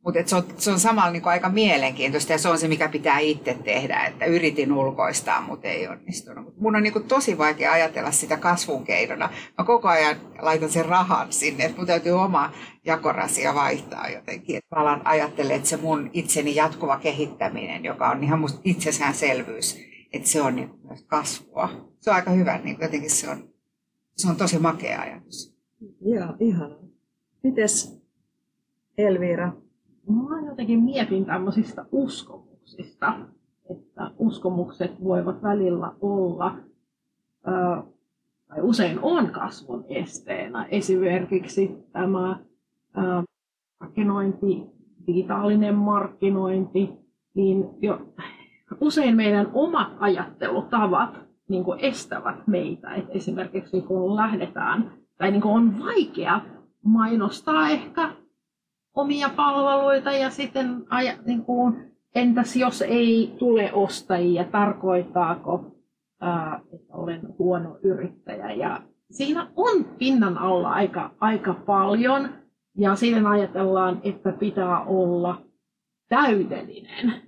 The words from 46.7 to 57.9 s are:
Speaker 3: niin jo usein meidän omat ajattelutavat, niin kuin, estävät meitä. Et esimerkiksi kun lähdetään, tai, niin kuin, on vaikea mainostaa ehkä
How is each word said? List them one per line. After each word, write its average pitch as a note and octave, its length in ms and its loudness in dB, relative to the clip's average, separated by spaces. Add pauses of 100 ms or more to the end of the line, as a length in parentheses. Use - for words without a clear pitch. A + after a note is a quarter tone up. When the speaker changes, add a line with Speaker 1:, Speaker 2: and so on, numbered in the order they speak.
Speaker 3:
niin F#3+ 300 4 (180)
jo G#3 180 -2 (800)
usein C#4+ 360 4
meidän G#3 360 4
omat D#4 360 2 (100)
ajattelutavat, F#3+ 1200 0 (300)
niin F#3 160 -2
kuin, - 160 -4
estävät - 680 -4
meitä. - 480 -2
Et F#3+ 140 -6
esimerkiksi F#3 720 -6
kun F#3+ 360 -2
lähdetään, G#3+ 760 -2 (260)
tai, F3+ 120 2
niin G3+ 120 2
kuin, G#3+ 120 4
on A3+ 260 6
vaikea - 600 0 (440)
mainostaa A3+ 840 2
ehkä D#4 440 0 (840)